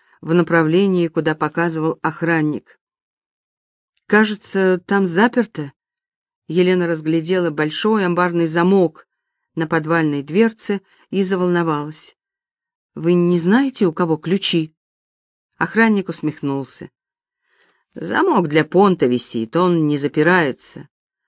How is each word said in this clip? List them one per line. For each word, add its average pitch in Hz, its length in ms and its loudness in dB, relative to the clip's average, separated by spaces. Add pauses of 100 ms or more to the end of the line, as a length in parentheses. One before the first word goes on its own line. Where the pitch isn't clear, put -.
(200)
в 160 140 -2
направлении, 170 760 2
куда 156 260 -2
показывал 160 680 -4
охранник. 156 760 -4 (1300)
«Кажется, 196 800 2
там 196 200 2
заперто». 196 640 0 (800)
Елена 180 340 2
разглядела 165 640 -2
большой 185 540 -2
амбарный 175 420 0
замок 175 600 2 (480)
на 165 120 -4
подвальной 156 560 0
дверце 202 580 -2 (300)
и 190 120 0
заволновалась. 170 920 -2 (800)
«Вы 165 200 0
не 175 240 2
знаете, 220 480 2
у 160 60 0
кого 165 240 -2
ключи?» 165 580 -2 (840)
Охранник 208 520 0
усмехнулся. 143 800 -6 (1040)
«Замок 214 540 0
для 151 160 2
понта 180 420 2
висит, 120 500 -4
он 175 300 2
не 147 120 0
запирается. 151 920 -2 (400)